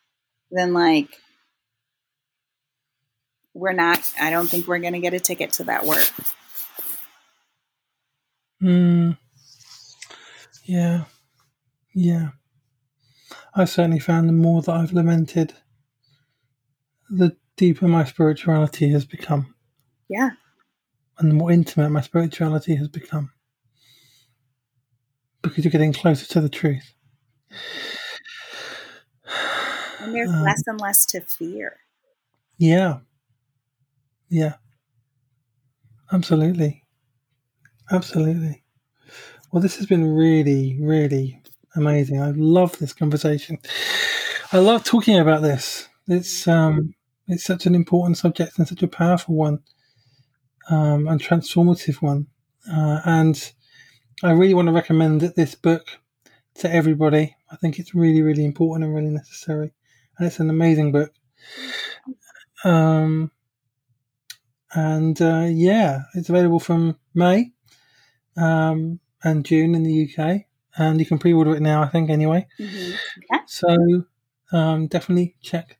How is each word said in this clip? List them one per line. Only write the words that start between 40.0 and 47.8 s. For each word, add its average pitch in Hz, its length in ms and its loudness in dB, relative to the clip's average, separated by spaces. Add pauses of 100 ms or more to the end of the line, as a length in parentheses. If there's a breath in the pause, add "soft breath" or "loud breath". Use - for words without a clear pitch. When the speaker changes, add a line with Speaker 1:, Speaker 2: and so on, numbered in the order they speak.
Speaker 2:
really, 147 760 2
really 143 600 0 (340)
amazing. 147 460 0
I 143 100 -2
love 165 480 2
this 143 140 -6
conversation. 151 680 -2 (920 loud breath)
I 190 80 4
love 220 240 4
talking 214 360 4
about 156 220 4
this. - 460 -4 (200)
It's, 180 400 -2
um, 160 480 2 (320)
it's 175 160 -4
such 180 220 -4
an 180 100 4
important 175 420 2